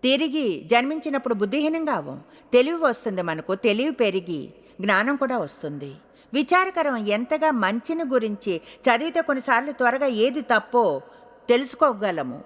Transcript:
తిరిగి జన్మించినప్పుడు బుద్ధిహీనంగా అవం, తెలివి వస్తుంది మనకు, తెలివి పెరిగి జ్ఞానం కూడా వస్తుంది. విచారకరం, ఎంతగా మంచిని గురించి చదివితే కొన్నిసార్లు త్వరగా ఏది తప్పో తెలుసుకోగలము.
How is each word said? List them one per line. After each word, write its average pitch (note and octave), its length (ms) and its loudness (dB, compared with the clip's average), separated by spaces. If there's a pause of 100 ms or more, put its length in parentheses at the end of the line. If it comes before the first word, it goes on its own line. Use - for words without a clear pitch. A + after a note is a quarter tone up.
తిరిగి C4 680 0
జన్మించినప్పుడు C4+ 640 0
బుద్ధిహీనంగా D4 600 -2
అవం, C#3+ 280 -6 (320)
తెలివి C4+ 240 4
వస్తుంది A#3 440 -2
మనకు, E3+ 340 -4
తెలివి A3 360 0
పెరిగి F3 600 -2 (280)
జ్ఞానం G#3 340 2
కూడా C4 220 -2
వస్తుంది. C#3+ 580 -8 (380)
విచారకరం, E4 640 2
ఎంతగా A#3+ 540 0
మంచిని A#3 560 0
గురించి G#3+ 540 -2 (180)
చదివితే D#4 420 2
కొన్నిసార్లు C#4 500 0
త్వరగా C4 340 0
ఏది B3+ 360 2
తప్పో G#3+ 600 2 (480)
తెలుసుకోగలము. G#3 960 0